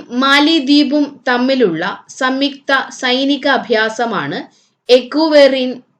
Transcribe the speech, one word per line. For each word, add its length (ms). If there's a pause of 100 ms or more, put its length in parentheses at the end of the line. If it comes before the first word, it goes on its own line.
(240)
മാലിദ്വീപും 800 (220)
തമ്മിലുള്ള 560 (360)
സംയുക്ത 520 (280)
സൈനിക 480 (120)
അഭ്യാസമാണ് 800 (500)
എക്വറിൻ 840 (280)